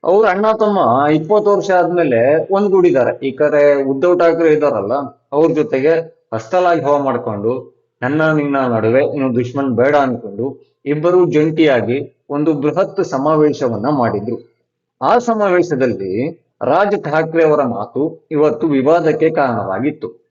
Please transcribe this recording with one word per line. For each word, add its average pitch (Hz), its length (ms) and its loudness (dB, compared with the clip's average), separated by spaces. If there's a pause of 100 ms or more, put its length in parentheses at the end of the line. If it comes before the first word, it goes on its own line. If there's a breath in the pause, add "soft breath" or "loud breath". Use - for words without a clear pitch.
ಅವ್ರ 202 240 2
ಅಣ್ಣ 196 180 0 (140)
ತಮ್ಮ 147 520 2
ಇಪ್ಪತ್ತು 202 400 2
ವರ್ಷ 185 200 0
ಆದ್ಮೇಲೆ 160 800 2
ಒಂದ್ಗೂಡಿದ್ದಾರೆ. 175 760 2
ಈ 131 40 -4
ಕಡೆ 147 520 2
ಉದ್ಧವ್ 139 360 0
ಠಾಕ್ರೆ 165 340 4
ಇದ್ದಾರಲ್ಲ, 123 400 0 (380)
ಅವ್ರ 151 200 2
ಜೊತೆಗೆ 156 640 0 (180)
ಹಸ್ತಲಾಗಿ 175 480 0
ಹವಾ 143 160 2
ಮಾಡ್ಕೊಂಡು, 120 760 -4 (260)
"ನನ್ನ 156 300 0
ನಿನ್ನ 143 260 0
ನಡುವೆ 120 460 0
ಇನ್ನು 131 320 -2
ದುಶ್ಮನ್ 127 400 -4
ಬೇಡ" 135 200 2
ಅನ್ಕೊಂಡು 123 600 -2 (280 soft breath)
ಇಬ್ಬರು 160 460 2
ಜಂಟಿಯಾಗಿ 143 800 0 (180)
ಒಂದು 151 240 -2
ಬೃಹತ್ 156 520 -2
ಸಮಾವೇಶವನ್ನ 139 840 0
ಮಾಡಿದ್ರು. 117 680 -4 (460)
ಆ 180 160 2
ಸಮಾವೇಶದಲ್ಲಿ 156 1300 -2 (180)
ರಾಜ್ 196 400 0
ಠಾಕ್ರೆ 160 400 0
ಅವರ 147 200 2
ಮಾತು 123 680 -6
ಇವತ್ತು 151 360 0
ವಿವಾದಕ್ಕೆ 156 640 2
ಕಾರಣವಾಗಿತ್ತು. 113 1000 -4